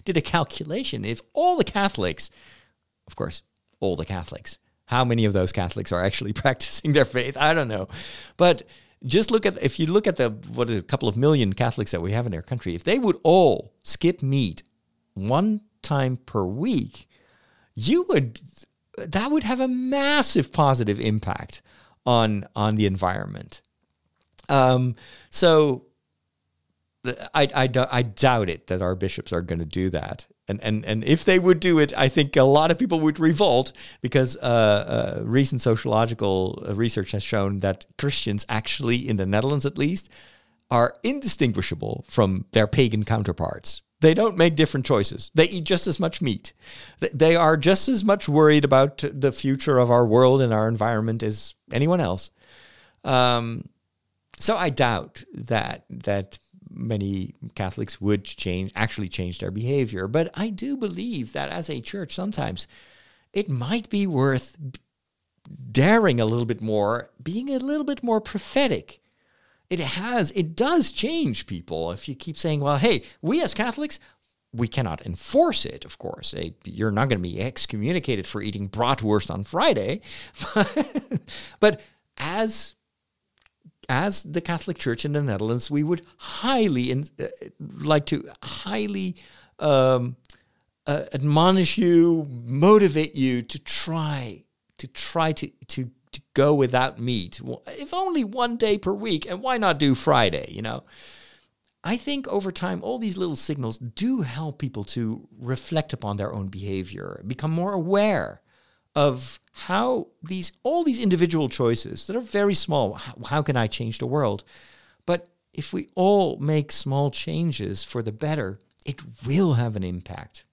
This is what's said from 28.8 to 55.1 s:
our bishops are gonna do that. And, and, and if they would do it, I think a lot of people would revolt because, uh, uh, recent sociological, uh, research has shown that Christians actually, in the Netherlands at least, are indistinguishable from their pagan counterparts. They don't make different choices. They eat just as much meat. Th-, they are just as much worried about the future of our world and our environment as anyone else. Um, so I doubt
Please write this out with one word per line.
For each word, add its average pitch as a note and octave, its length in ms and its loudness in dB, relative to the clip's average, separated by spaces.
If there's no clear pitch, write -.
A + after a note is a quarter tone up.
our F#2 160 0
bishops F2+ 360 -6
are E2+ 100 -2
gonna E2+ 240 -4
do F#2 240 -2
that. - 360 -6
And, G2+ 140 -4
and, G#2+ 240 -2
and A2 180 -2
if D3+ 220 2
they F#3 120 6
would F3+ 220 4
do E3+ 180 4
it, D3 180 4
I C3+ 120 4
think C#3+ 280 2
a C3+ 60 6
lot D3+ 280 6
of E3 80 0
people E3+ 220 0
would D#3 200 2
revolt D#3 520 4
because, C3 380 0
uh, A2+ 800 2
uh, - 40 -6
recent C3 360 2
sociological, G#2+ 1080 0
uh, G2+ 80 -4
research G#2+ 380 -2
has G2+ 100 -2
shown G2 360 0
that F#2+ 280 -2
Christians G#2+ 500 -2
actually, A#2 480 -2
in A2+ 100 0
the F#2+ 100 0
Netherlands C3 400 0
at C#3 120 -6
least, D#3 300 -2
are A#2+ 320 4
indistinguishable D#3 1080 -2
from F#2+ 440 0
their G#2+ 140 4
pagan A2 380 2
counterparts. - 800 -4
They D#3+ 140 8
don't G3+ 240 0
make E3 180 4
different D3+ 300 2
choices. - 480 0
They D#3+ 100 6
eat F3 200 -2
just F3 220 0
as F3 140 -2
much - 220 -2
meat. A2+ 320 -4
Th-, - 120 -2
they D#3+ 240 6
are D#3+ 220 4
just F#3 280 4
as A#3+ 160 0
much G3+ 260 2
worried D3+ 360 6
about C#3 480 4
the C3+ 180 0
future C3+ 480 0
of B2 120 6
our A#2+ 160 6
world B2+ 340 6
and A#2 140 2
our G#2+ 140 2
environment A2+ 540 0
as G#2+ 320 -6
anyone E3 300 2
else. F#2+ 300 -2
Um, A#2+ 640 0
so G#3+ 180 0
I F3 140 0
doubt A#2 520 -2